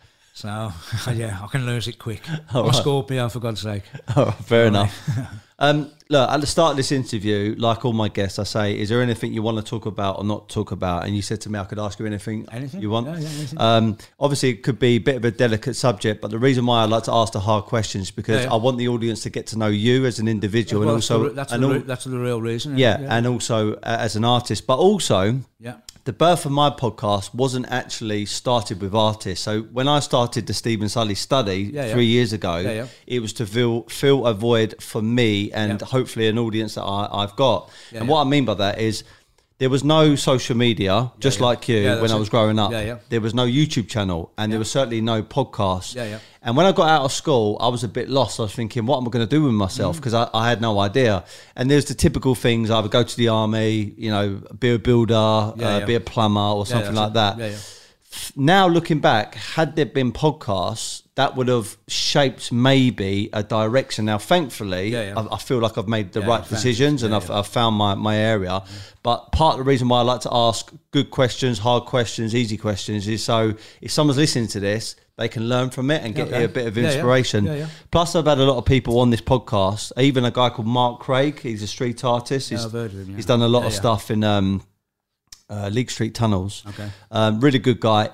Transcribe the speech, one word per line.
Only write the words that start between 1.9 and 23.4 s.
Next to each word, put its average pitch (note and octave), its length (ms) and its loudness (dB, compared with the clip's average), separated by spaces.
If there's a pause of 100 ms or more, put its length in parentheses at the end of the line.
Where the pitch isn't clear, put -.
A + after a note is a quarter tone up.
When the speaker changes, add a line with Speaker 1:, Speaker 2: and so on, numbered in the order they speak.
Speaker 1:
quick. G#2+ 240 -10 (160)
Speaker 2:
<laughs> D#3 160 -12
All B2+ 60 2
Speaker 1:
I'm G#2+ 60 2
a - 20 2
Speaker 2:
right. A#2 60 4
Speaker 1:
Scorpio, C3 540 0
for A2 120 -8
God's G#2+ 220 -6
sake. G#2 220 -6 (140)
Speaker 2:
<laughs> - 180 -4
All C3 100 4
right, G#2 80 0
fair A#2 280 4
Speaker 1:
All A#2 60 8
Speaker 2:
enough. G#2 480 0
Speaker 1:
right. B2+ 160 -6
<laughs> G#2+ 60 -14 (240)
Speaker 2:
Um, D3 280 2 (180)
look, C#3 220 4
at D3 100 0
the C#3+ 60 -2
start E3 240 4
of C#3+ 80 -2
this B2+ 120 0
interview, G#2+ 680 0
like A#2 260 0
all B2 80 0
my A2 160 0
guests, G2 300 -4
I G#2 60 -2
say, G#2 340 -2
"Is G#2 100 -4
there A#2+ 140 2
anything A#2 320 -2
you A2 80 -4
wanna A2 180 -2
talk G#2+ 240 -8
about G2 320 -4
or G2 80 -6
not G#2 240 -4
talk - 240 -4
about?" F2+ 320 -4
And G2+ 100 -4
you G2+ 60 -2
said G#2 220 -6
to G#2 80 -10
me, G#2+ 80 -6
"I G2 60 -6
could G2+ 140 -10
ask G#2 200 -8
you A2 80 -6
anything G#2+ 440 -8
Speaker 1:
Anything? C3+ 300 -12
Speaker 2:
you G#3 80 -4
want." C3+ 200 -2
Speaker 1:
Yeah, D#3+ 100 -10
yeah, D#3 100 -8
anything. D3 320 -8
Speaker 2:
Um, A2+ 380 4 (200)
obviously, C#3 300 0
it A2+ 140 -4
could B2+ 160 -2
be A#2+ 180 4
a - 40 4
bit C3+ 160 0
of A2+ 100 -6
a A#2 40 2
delicate A2+ 460 0
subject, A2 460 0
but A2 80 -6
the A2+ 80 -6
reason B2+ 260 2
why A#2+ 160 4
I A2 60 4
like A2 180 2
to A#2+ 80 -4
ask A2+ 220 2
the G#2+ 60 -2
hard G#2 260 2
questions G#2 380 -4
is F2+ 60 -10
because A2+ 300 -2
Speaker 1:
Yeah, B2 60 -2
yeah. A2+ 80 0
Speaker 2:
I - 20 4
want A#2+ 220 2
the B2 100 0
audience A2+ 360 -2
to B2 40 -4
get A#2+ 200 -10
to A2 100 -8
know G#2+ 100 0
you A#2+ 380 2
as A#2 120 -2
an A2+ 100 0
individual G#2+ 580 0
Speaker 1:
Well, A2+ 80 2
Speaker 2:
and A#2 80 0
Speaker 1:
that's - 60 -4
the A#2 80 0
Speaker 2:
also, A2+ 120 2
Speaker 1:
re-, A2+ 60 -8
that's C#3 180 -8
Speaker 2:
and B2 100 0
Speaker 1:
the C3+ 60 2
Speaker 2:
al-, C3 60 2
Speaker 1:
re-, - 60 0
that's B2 240 -10
the B2+ 140 -6
real B2 220 -4
reason, A#2+ 380 -4
Speaker 2:
yeah, A#2 200 4
Speaker 1:
yeah. A#2 160 -4
Speaker 2:
and A#2+ 120 2
also, A2+ 480 0